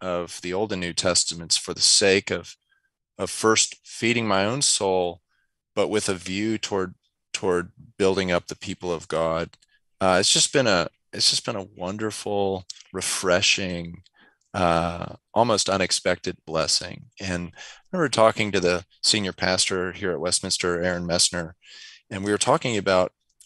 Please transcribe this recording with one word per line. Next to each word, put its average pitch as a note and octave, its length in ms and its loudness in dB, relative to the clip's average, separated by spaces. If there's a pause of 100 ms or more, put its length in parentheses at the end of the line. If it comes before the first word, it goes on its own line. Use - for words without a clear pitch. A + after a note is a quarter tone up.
of F2 420 -6
the F2+ 100 -6
Old G#2 200 -4
and F#2 80 -4
New F2 120 -4
Testaments E2+ 640 0
for - 180 -6
the - 60 -10
sake G2 500 4
of, F2 260 -6 (640)
of F#2+ 120 -4
first - 540 2
feeding A#2 420 -2
my G2 180 2
own B2 180 -2
soul, F#2 580 0 (540)
but G2 140 0
with G#2 200 0
a G2+ 60 0
view G2 440 -4
toward, F#2+ 360 -4 (380)
toward F2+ 400 -2 (260)
building F#2+ 320 2
up F2 160 0
the - 100 -10
people F2+ 360 -6
of D#2+ 160 -6
God. E2 420 -2 (500)
Uh, F#2 200 6
it's G#2 120 2
just - 200 2
been C3+ 140 4
a, F2+ 220 4 (240)
it's - 180 0
just - 160 -2
been A#2+ 100 -4
a F#2+ 100 -8 (100)
wonderful, G2+ 880 -4 (280)
refreshing, F2+ 1080 0 (520)
uh, E2+ 600 0 (200)
almost A2 360 4
unexpected F2+ 680 0 (100)
blessing. D#2+ 600 -2 (140)
And F2 360 -6
I - 40 -20 (360)
remember E3 120 2
talking A2 440 2
to F#2+ 80 0
the F2 240 2 (180)
senior G2+ 300 0
pastor F#2 600 0
here F2+ 200 -4
at D2 80 -4
Westminster, F2 640 -2
Aaron F2+ 240 -2
Messner, E2+ 460 0 (580)
and G2 140 -8
we G#2 60 0
were G#2 80 2
talking B2+ 380 2
about F#2+ 360 2 (340)